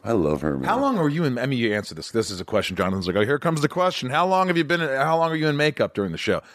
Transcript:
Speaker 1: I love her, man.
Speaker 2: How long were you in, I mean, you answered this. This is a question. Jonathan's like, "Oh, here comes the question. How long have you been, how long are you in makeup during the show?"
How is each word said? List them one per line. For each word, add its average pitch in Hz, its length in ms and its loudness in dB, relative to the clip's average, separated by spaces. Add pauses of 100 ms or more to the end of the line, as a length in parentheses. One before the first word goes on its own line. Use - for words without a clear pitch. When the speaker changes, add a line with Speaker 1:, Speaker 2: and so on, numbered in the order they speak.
Speaker 1:
I 113 80 -2
love 76 300 2
her, 73 140 0
man. 67 120 -4
Speaker 2:
How 226 100 2
long 269 200 0
were 151 100 2
you 160 160 -2
in, 127 120 0
I 120 100 -4
mean, 135 120 0
you 110 160 2
answered 98 240 -4
this. - 140 -12
This 110 180 0
is 92 100 -8
a 90 40 -8
question. 95 320 0
Jonathan's 95 320 0
like, 90 80 0
"Oh, 104 80 4
here 139 160 0
comes 160 200 -2
the 147 60 2
question. 175 420 0
How 156 160 2
long 185 220 2
have 175 100 0
you 170 60 2
been, 170 160 0
how 151 400 0
long 165 140 0
are - 20 -2
you 156 140 0
in 147 80 0
makeup 147 380 0
during 98 180 -2
the 78 40 -6
show?" 92 260 0 (120)